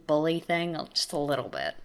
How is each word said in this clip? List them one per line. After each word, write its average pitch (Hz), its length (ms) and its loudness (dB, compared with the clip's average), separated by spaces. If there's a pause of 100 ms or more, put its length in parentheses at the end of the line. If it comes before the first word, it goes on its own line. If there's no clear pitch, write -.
bully 160 340 4
thing, 170 360 0 (160)
just - 200 0
a 170 60 -2
little 143 300 0
bit. - 260 -4 (100)